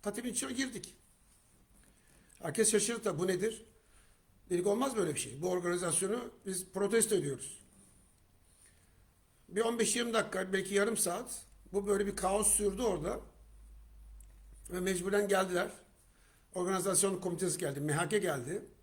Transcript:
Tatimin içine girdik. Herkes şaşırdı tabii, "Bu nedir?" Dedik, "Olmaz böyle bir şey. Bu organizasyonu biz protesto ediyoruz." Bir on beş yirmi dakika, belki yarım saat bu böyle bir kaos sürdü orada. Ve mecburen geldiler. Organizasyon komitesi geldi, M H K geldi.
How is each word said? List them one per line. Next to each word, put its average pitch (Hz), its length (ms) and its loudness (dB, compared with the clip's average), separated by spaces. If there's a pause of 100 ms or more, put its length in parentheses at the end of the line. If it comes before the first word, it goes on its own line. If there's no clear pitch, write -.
Tatimin 233 300 -6
içine 269 220 -4
girdik. - 440 -6 (1400)
Herkes 214 320 2
şaşırdı 220 320 2
tabii, 170 160 0
"Bu 185 80 2
nedir?" 196 380 0 (840)
Dedik, 180 180 2
"Olmaz 240 280 2
böyle 165 200 2
bir - 40 -4
şey. 131 220 -8
Bu 175 80 0
organizasyonu 180 840 0 (140)
biz 190 260 -6
protesto 214 440 2
ediyoruz." 143 440 -4 (1900)
Bir 190 120 -2
on 226 180 0
beş 220 160 2
yirmi 240 180 0
dakika, 190 400 0
belki 190 200 -2
yarım 202 240 2
saat 202 480 -4 (280)
bu 196 140 0
böyle 202 180 2
bir 196 100 -4
kaos 196 320 2
sürdü 202 340 2
orada. 185 400 -2 (1500)
Ve 180 100 -8
mecburen 190 480 0
geldiler. 190 440 2 (800)
Organizasyon 185 680 0
komitesi 175 380 -2
geldi, 139 220 -4
M 147 140 0
H 165 160 0
K 214 80 2
geldi. 165 480 -2 (160)